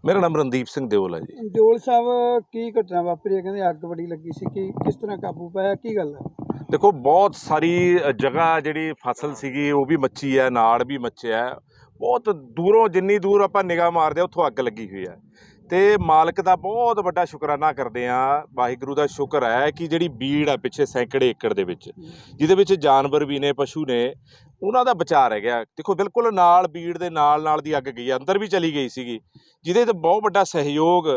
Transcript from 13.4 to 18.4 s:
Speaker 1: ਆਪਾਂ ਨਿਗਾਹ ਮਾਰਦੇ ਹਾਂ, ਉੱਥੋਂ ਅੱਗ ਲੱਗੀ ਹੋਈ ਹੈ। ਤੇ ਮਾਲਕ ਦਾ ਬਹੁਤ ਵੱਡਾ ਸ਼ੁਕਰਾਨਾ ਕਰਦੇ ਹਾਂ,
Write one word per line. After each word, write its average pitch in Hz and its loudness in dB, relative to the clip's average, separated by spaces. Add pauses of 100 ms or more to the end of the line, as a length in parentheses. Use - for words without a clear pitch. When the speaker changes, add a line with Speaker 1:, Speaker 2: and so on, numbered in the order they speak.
Speaker 1:
ਆਪਾਂ 196 2
ਨਿਗਾਹ 170 0
ਮਾਰਦੇ 156 0
ਹਾਂ, 180 2
ਉੱਥੋਂ 165 -2
ਅੱਗ 123 -4
ਲੱਗੀ 110 -6
ਹੋਈ 95 -10
ਹੈ। 87 -16 (520)
ਤੇ 202 4
ਮਾਲਕ 165 2
ਦਾ 180 4
ਬਹੁਤ 220 -2
ਵੱਡਾ 175 0
ਸ਼ੁਕਰਾਨਾ 147 -2
ਕਰਦੇ 123 -4
ਹਾਂ, 131 0